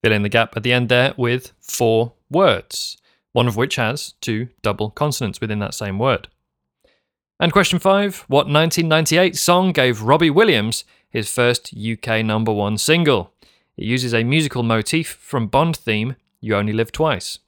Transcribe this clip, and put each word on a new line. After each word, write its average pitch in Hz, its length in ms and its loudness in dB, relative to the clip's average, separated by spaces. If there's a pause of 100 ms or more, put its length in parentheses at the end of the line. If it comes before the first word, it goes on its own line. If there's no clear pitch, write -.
Fill 110 100 0
in 104 100 0
the 101 80 -4
gap 113 260 0
at 110 60 -6
the 123 100 -2
end 123 160 0
there 127 300 2
with 123 420 -4
four 117 540 -2 (160)
words, 139 680 0 (360)
one 117 140 2
of 104 100 -2
which 120 200 -2
has 123 460 -4
two 117 260 -4 (140)
double 107 260 -2
consonants 139 540 -4
within 107 160 -4
that 104 160 -6
same 98 240 -6
word. 127 300 -2 (1080)
And 170 140 0
question 175 260 2
five, 196 480 0
what 143 220 2
nineteen 160 400 2
ninety-eight 160 480 2
song 180 360 2
gave 127 300 2
Robbie 151 280 4
Williams 143 540 2 (260)
his 110 200 -4
first 120 440 0
U 110 240 -6
K 113 240 -2
number 110 300 0
one 104 260 0
single? 147 560 2 (420)
It - 80 -10
uses 120 300 -2
a 117 100 2
musical 139 380 0
motif 117 580 -2
from 113 280 -4
Bond 151 280 0
theme, 113 400 -4 (240)
You 107 160 -2
Only 104 160 -2
Live 110 200 -2
Twice. 151 560 -2